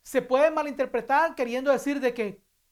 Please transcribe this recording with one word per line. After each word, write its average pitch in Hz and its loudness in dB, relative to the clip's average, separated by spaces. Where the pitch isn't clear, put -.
Se 262 -2
puede 262 4
malinterpretar 294 0
queriendo 262 0
decir 277 0
de 247 0
que 208 -8